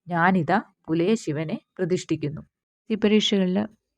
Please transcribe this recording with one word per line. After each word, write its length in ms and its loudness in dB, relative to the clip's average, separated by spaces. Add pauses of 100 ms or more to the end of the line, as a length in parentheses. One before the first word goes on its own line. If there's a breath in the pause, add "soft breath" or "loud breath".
"ഞാനിതാ 520 2 (240)
പുലയ 320 0
ശിവനെ 420 -4 (180)
പ്രതിഷ്ഠിക്കുന്നു." 680 -4 (480)
ഈ 60 -2
പരീക്ഷകളിൽ 640 2 (400)